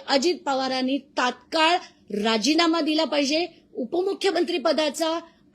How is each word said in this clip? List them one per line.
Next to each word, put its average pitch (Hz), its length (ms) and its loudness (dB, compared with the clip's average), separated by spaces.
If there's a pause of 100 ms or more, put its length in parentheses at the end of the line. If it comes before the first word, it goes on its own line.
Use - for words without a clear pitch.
अजित 285 260 2
पवारांनी 262 640 -2
तात्काळ 311 760 0 (480)
राजीनामा 311 560 2
दिला 311 240 0
पाहिजे 302 420 0 (280)
उपमुख्यमंत्री 349 840 -2
पदाचा 311 600 0 (360)